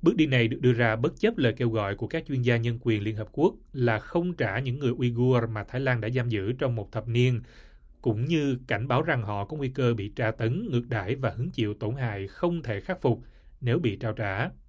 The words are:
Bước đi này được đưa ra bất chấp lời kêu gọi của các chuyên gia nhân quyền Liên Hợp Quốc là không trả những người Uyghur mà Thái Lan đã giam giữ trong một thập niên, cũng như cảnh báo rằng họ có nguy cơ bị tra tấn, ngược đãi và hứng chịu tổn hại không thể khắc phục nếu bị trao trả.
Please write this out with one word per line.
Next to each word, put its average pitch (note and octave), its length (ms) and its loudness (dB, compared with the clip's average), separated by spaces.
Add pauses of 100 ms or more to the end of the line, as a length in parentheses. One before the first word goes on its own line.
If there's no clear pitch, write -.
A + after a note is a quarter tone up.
Bước E3+ 140 4
đi D#3 120 4
này B2 200 4
được A2 140 -2
đưa B2 120 6
ra A2+ 220 4
bất B2+ 240 -2
chấp A3+ 180 2
lời A#2+ 200 4
kêu A#2+ 120 0
gọi G#2 260 -2
của A2 120 -6
các D#3+ 200 -4
chuyên C3 140 -2
gia A#2+ 160 4
nhân A#2 240 -2
quyền G#2+ 220 2
Liên G#2+ 120 -2
Hợp G#2+ 160 -6
Quốc F3 240 2 (180)
là A#2 260 2
không F3 340 -2
trả A2 260 0
những C3 200 -4
người C3 120 0
Uyghur B2 580 2
mà G#2+ 140 -6
Thái B2 180 -6
Lan B2+ 200 0
đã G#2+ 80 -2
giam B2 200 0
giữ G#2 220 -2
trong C3 240 0
một G#2 160 -6
thập A2+ 160 -6
niên, A#2+ 340 2 (600)
cũng A2+ 240 0
như D3 320 2 (100)
cảnh A#2 200 -2
báo B2+ 140 2
rằng D3+ 220 0
họ G2+ 220 -4
có D#3 120 -10
nguy C#3 120 -4
cơ C3 240 2
bị G2+ 220 -4
tra A2 160 0
tấn, C3 400 -2
ngược A#2+ 180 -2
đãi G#2+ 260 -2
và B2+ 140 -2
hứng B2 220 -6
chịu G#2+ 220 -2
tổn A2 220 -4
hại G#2 320 -4
không F3 360 -4
thể G#2 160 -4
khắc F3+ 220 -8
phục A#2+ 220 0 (380)
nếu B2+ 180 2
bị A2+ 160 0
trao A2 180 -4
trả. G#2+ 360 -2 (200)